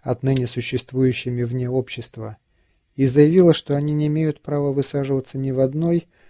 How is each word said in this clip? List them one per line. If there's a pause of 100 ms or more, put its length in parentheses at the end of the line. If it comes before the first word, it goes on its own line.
отныне
существующими
вне
общества, (580)
и
заявило,
что
они
не
имеют
права
высаживаться
ни
в
одной (220)